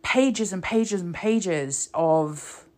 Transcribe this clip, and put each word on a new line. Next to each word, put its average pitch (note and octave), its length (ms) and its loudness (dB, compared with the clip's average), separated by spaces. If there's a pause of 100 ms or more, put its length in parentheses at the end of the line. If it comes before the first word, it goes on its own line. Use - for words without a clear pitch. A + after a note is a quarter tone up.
pages A3+ 500 2
and F#3 80 -6
pages A3 400 0
and E3+ 120 -6
pages F3 800 -2
of D#3 720 0 (120)